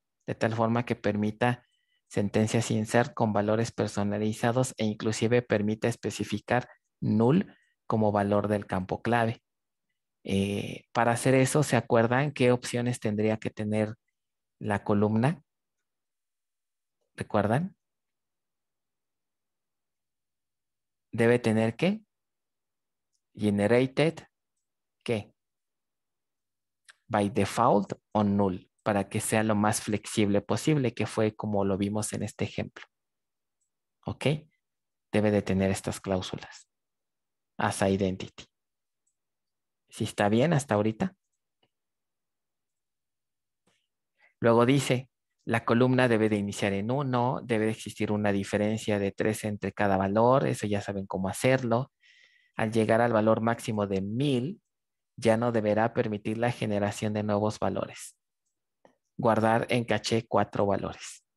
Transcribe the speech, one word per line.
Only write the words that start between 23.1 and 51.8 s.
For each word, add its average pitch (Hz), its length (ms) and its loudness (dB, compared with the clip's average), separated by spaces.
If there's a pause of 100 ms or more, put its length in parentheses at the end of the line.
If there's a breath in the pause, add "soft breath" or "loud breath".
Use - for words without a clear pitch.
Generated, 117 880 0 (800)
¿qué? 110 280 -6 (1800)
By 104 220 2
default 131 640 2 (180)
o 107 120 2
null, 101 480 0 (100)
para 101 260 0
que 107 120 -4
sea 110 240 0
lo 110 100 2
más 107 280 2
flexible 101 600 0
posible, 127 540 0
que 110 100 -4
fue 110 300 -2
como 104 300 -2
lo 98 120 0
vimos 101 360 -4
en 101 100 -6
este 101 220 -6
ejemplo. - 380 -8 (1200)
¿Ok? - 180 -4 (840)
Debe 107 180 2
de 101 140 4
tener 95 260 0
estas - 320 -6
cláusulas. - 640 -6 (920)
As 107 240 -2
identity. 98 640 0 (1400)
¿Sí - 160 -8
está 104 240 0
bien 117 240 4
hasta 139 240 0
ahorita? 107 400 -2 (3250 soft breath)
Luego 117 240 6
dice, 135 440 2 (360)
la 113 180 -2
columna 127 460 4
debe 110 180 4
de 107 80 0
iniciar 101 380 -2
en 101 180 -4
uno, 127 500 -2
debe 110 240 -2
de 110 60 0
existir 107 400 -6
una 104 220 0
diferencia 104 640 -2
de 98 140 -2
tres 107 320 -2
entre 104 260 -6
cada 98 240 2
valor, 110 520 2
eso 127 200 -4
ya 101 140 -2
saben 98 240 -8
cómo 95 240 -6
hacerlo. 127 640 0 (640 soft breath)